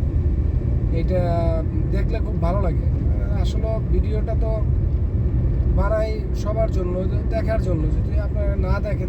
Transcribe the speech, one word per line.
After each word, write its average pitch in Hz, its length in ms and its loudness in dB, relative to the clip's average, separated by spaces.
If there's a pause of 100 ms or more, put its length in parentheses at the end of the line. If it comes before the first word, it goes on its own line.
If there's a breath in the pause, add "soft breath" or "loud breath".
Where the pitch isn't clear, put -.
(920)
এটা 170 680 0 (300)
দেখলে - 260 0
খুব - 220 -2
ভালো 175 220 2
লাগে। - 240 0 (540)
আসলে - 380 0 (140)
ভিডিওটা 202 480 0
তো - 200 0 (1160)
বানাই - 440 0 (160)
সবার 220 340 0
জন্য, 185 340 -2 (260)
দেখার - 320 0
জন্য। 180 200 0
যদি - 360 0
আপনারা - 380 0
না 190 240 0
দেখেন 190 280 -2